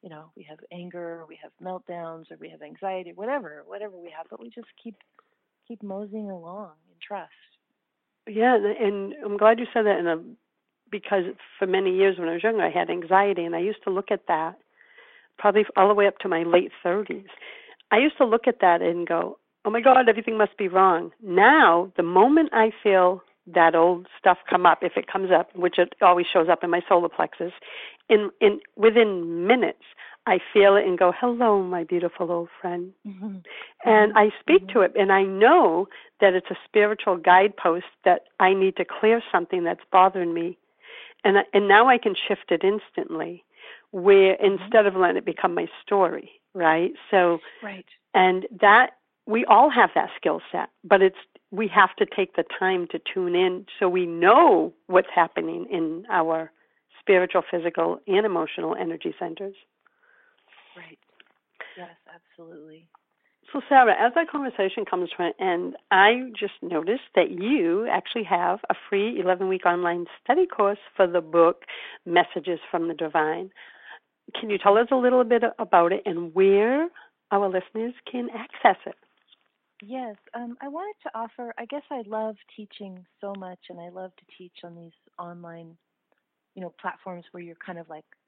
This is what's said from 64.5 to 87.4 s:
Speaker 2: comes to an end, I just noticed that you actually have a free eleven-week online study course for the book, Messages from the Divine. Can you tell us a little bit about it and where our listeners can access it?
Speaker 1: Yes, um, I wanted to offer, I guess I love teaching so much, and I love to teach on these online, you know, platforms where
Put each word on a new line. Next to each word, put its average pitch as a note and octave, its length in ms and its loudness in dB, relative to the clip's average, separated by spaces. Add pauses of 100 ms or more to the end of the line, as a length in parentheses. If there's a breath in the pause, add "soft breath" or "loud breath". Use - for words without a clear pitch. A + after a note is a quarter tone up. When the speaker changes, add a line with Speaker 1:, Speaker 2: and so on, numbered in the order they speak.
Speaker 2:
comes F3+ 320 -6
to F3+ 60 -6
an E3 160 -6
end, F3+ 360 -4 (160)
I A3+ 380 4 (100)
just G3+ 220 -8
noticed F3+ 540 -6
that F3+ 160 2
you G3 580 -2
actually G3+ 360 -6
have F3+ 340 -2 (100)
a F#3+ 60 -4 (140)
free G#3 300 -4
eleven-week F#3 460 -2
online F3 400 -2 (180)
study E4+ 220 0
course G3+ 320 -4 (180)
for F#3+ 120 2
the F3 140 -2
book, E3 420 2 (420 loud breath)
Messages F3 540 -2 (100)
from E3 180 -6
the E3 60 -6
Divine. D#3 560 -4 (920 loud breath)
Can A3 120 -8
you G3 80 -4
tell G3+ 180 4
us A#3 140 0
a C4+ 40 0
little B3 280 2
bit A#3 180 2 (160)
about F3 340 2
it G3 140 -6
and E3+ 300 -8
where G#3 540 2 (420 soft breath)
our G3+ 180 -2
listeners A3 460 -8 (160)
can A#3+ 180 -8
access A3+ 560 -2
it? - 100 -16 (840)
Speaker 1:
Yes, A3+ 360 -14 (180)
um, A#3+ 260 -14
I C#4 60 -14
wanted F4+ 360 -14
to D4+ 140 -14
offer, A#3 400 -14
I A#3+ 80 -14
guess C#4+ 240 -14
I C4 160 -12
love A3 300 -8 (200)
teaching F#3+ 500 -20 (160)
so G3+ 180 -14
much, F#3 200 -18 (100)
and F3 100 -20
I F3 100 -18
love F#3 280 -18
to - 80 -20 (120)
teach F3+ 260 -20
on E3+ 120 -20
these E3+ 160 -20 (260)
online, E3+ 600 -20 (760)
you F#3+ 80 -18
know, E3+ 200 -16
platforms F3+ 500 -16
where F3 100 -20